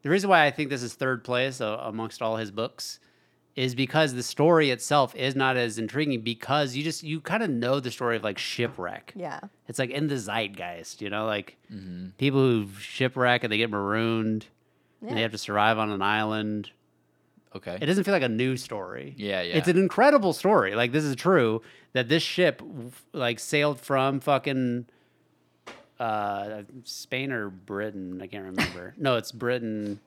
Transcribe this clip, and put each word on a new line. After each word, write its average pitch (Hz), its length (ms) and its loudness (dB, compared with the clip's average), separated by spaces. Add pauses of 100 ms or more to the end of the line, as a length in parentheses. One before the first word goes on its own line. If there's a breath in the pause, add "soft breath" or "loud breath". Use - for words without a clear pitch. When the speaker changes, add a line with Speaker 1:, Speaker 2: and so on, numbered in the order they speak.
Speaker 1:
the 139 60 -4
reason 196 200 2
why 165 160 8
I 170 60 4
think 147 180 -4
this 127 140 -4
is 117 100 -8
third 131 300 -2
place, 127 360 -2
uh, 107 220 -2
amongst 110 400 -8
all 113 160 -2
his 110 140 -6
books - 480 -8 (560 soft breath)
is 127 200 -2
because 135 380 2
the 123 100 -4
story 156 480 4
itself 131 440 2
is 131 200 -2
not 131 220 2
as 117 200 0
intriguing 123 440 -2
because 127 540 -2
you 147 80 -4
just, 160 200 -4
you 156 180 -6
kinda 220 260 -2
know 127 320 0
the 123 120 -6
story 120 240 -2
of, 104 80 -4
like, 104 160 -2
shipwreck. - 760 -6
Speaker 2:
Yeah. 165 240 -10 (280)
Speaker 1:
It's, - 120 -10
like, 127 120 -2
in 143 160 -2
the 143 100 -2
zeitgeist, 98 840 -6
you 104 80 -6
know, 104 160 -4
like, 104 320 -4 (140)
Speaker 3:
Mm-hmm. 92 360 -12 (100)
Speaker 1:
people 135 240 2
who 113 260 4 (120)
shipwreck 127 640 2
and 113 100 -2
they 104 40 2
get 113 120 2
marooned 110 800 0 (540)
and 220 100 -10
they 117 60 -2
Speaker 2:
Yeah. 110 40 2
Speaker 1:
have 113 120 0
to 107 40 -8
survive 107 400 2
on 110 140 0
an 98 100 -2
island. 107 720 0 (840)
Speaker 3:
Okay. 92 240 -10
Speaker 1:
It - 60 -2
doesn't 185 200 2
feel 202 100 2
like 147 80 4
a 123 60 2
new 123 280 0
story. 90 600 -10
Speaker 3:
Yeah, 98 240 -2
Speaker 1:
It's 151 260 2
Speaker 3:
yeah. 175 80 4
Speaker 1:
an 175 40 6
incredible 202 540 4
story. 143 420 4
Like, 120 160 2
this 151 120 2
is 139 120 0
true, 120 460 4 (320 loud breath)
that 123 160 0
this 156 140 4
ship, 175 340 2
w-, 123 340 -14 (200)
like, 120 280 -2
sailed 147 400 0
from 135 400 2
fucking, 127 680 0 (1120 soft breath)
uh, 104 640 -2 (220)
Spain 131 460 -6
or 107 200 -4
Britain. 95 680 -6
I 95 60 -10
can't 98 200 -12
remember. 90 500 -6
Speaker 3:
<laughs> - 20 -20
Speaker 1:
No, 135 200 2
it's 110 140 -4
Britain. 113 760 -4